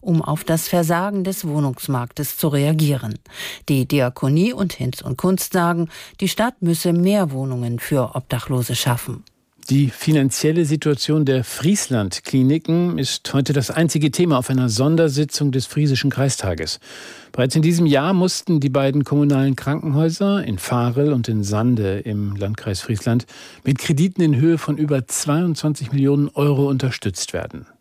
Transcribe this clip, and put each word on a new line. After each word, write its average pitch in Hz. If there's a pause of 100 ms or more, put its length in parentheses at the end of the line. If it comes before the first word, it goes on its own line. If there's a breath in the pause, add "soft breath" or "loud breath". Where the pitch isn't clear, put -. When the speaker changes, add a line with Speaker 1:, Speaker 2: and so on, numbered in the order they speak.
Speaker 1:
um 165
auf 151
das 165
Versagen 175
des 185
Wohnungsmarktes 139
zu 160
reagieren. 143 (500 loud breath)
Die 135
Diakonie 143
und 196
Hinz 127
und 131
Kunst 185
sagen, 170 (300 loud breath)
die 196
Stadt 226
müsse 170
mehr 185
Wohnungen 127
für -
Obdachlose 127
schaffen. 120 (480)
Speaker 2:
Die 139
finanzielle 156
Situation 151
der 131
Friesland-Kliniken 156
ist -
heute 139
das 139
einzige 156
Thema 170
auf 123
einer 127
Sondersitzung 147
des 127
Friesischen 143
Kreistages. 98 (520 loud breath)
Bereits 131
in 160
diesem 170
Jahr 147
mussten 180
die 139
beiden 139
kommunalen 139
Krankenhäuser 160
in 101
Varel 123
und 120
in 107
Sande 104
im 101
Landkreis 101
Friesland 117 (360 loud breath)
mit 151
Krediten 175
in 151
Höhe 160
von 151
über 147
zweiundzwanzig 151
Millionen 143
Euro 143
unterstützt 127
werden. - (140)